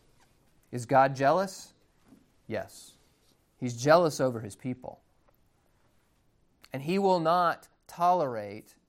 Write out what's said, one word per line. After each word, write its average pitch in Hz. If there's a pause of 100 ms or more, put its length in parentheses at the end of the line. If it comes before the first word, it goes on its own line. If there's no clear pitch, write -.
(680)
Is 117
God 135
jealous? 160 (720)
Yes. - (640)
He's 120
jealous 156
over 127
his 107
people. - (1700)
And 135
he 180
will 185
not 165 (180)
tolerate 127 (140)